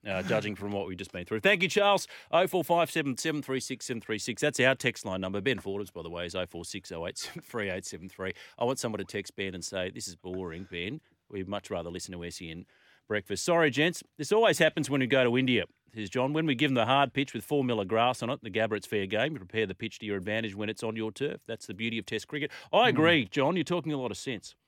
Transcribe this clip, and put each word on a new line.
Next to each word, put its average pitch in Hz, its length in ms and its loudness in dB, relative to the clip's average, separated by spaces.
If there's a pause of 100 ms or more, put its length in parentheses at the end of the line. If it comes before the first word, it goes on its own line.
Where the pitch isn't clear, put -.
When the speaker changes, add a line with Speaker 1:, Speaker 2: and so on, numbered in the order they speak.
Speaker 1:
uh, 95 140 0
judging 104 320 0
from 104 180 -6
what 98 140 -2
we've 92 120 -8
just 95 140 -10
been 90 120 -6
through. 110 160 -2
Thank 190 220 4
you, 190 60 0
Charles. 202 380 4 (240)
Oh 175 160 6
four 185 180 0
five 170 260 4
seven 139 260 0
seven 151 260 -2
three 135 180 -2
six - 260 -8
seven 117 140 -4
three 107 180 -4
six. - 240 -4
That's 151 180 2
our 131 140 8
text - 320 -2
line 95 140 -2
number. 98 200 -2
Ben 113 200 0
Fordham's, 101 300 -6
by 85 120 -12
the 82 80 -10
way, 87 160 -6
is 85 80 -10
oh 92 120 -2
four 85 180 -10
six - 280 -10
oh 82 140 -6
eight - 120 -8
seven - 240 -10
three 104 280 -6
eight 92 160 -4
seven 92 220 -12
three. 95 240 -8 (260)
I 120 60 0
want 127 140 0
someone 107 200 -4
to 98 60 -4
text - 300 -8
Ben 95 200 -4
and 85 100 -8
say, 92 260 -4
"This - 160 -10
is 87 100 -12
boring, 92 540 -8
Ben. 92 300 -6 (300)
We'd 95 180 -6
much 101 220 -6
rather 85 200 -4
listen 92 240 -10
to 87 100 -10
S 87 180 -10
E 85 80 -10
N 85 160 -12 (420)
Breakfast." 104 360 -2
Sorry, 170 260 6
gents. 151 320 2 (160)
This 147 120 -4
always 214 280 6
happens 156 320 4
when 139 100 2
we 131 60 2
go 127 180 6
to 120 140 4
India, 123 260 4 (340)
is, 104 100 -6
John, 127 240 0
when 160 140 2
we 143 80 4
give 143 160 2
them 135 60 2
the 113 100 4
hard 135 260 4
pitch 139 220 -2
with 110 100 -4
four 143 200 2
mil 120 160 2
of 98 80 -2
grass 117 340 4
on 117 80 -2
it, 143 120 -4
the 117 80 -8
Gabba, 110 260 2
it's 101 100 -6
fair 101 200 0
game. 110 260 0
You 139 60 -8
prepare 104 280 -2
the 92 80 -6
pitch - 240 -10
to 110 80 -10
your 101 100 -2
advantage 107 380 -4
when 104 160 -4
it's - 120 -8
on 113 140 -4
your 110 160 -4
turf. - 340 -6
That's 110 200 -10
the 107 80 -10
beauty 113 240 -4
of 101 80 -8
Test - 220 -6
cricket. 151 220 -6 (220)
I - 140 8
Speaker 2:
Mm. - 40 6
Speaker 1:
agree, 156 360 6
John. 147 300 2
You're 160 80 2
talking 160 280 -2
a 143 60 -2
lot 123 120 -4
of 95 60 -8
sense. - 380 -8 (140)